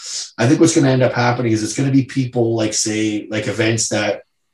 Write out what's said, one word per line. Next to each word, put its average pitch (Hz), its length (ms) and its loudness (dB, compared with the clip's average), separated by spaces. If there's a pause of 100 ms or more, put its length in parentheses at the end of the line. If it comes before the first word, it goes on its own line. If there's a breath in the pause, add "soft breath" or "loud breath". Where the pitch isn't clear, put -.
(380 loud breath)
I 117 80 2
think 147 140 4
what's 160 140 2
gonna 139 160 4
end 127 120 4
up 117 100 2
happening 120 400 0
is 107 100 0
it's 107 140 -6
gonna 135 160 0
be 135 120 4
people, 120 520 -2
like, 107 180 -2
say, 107 560 -2
like, 107 160 -4
events 113 440 0
that, 104 320 -2 (320)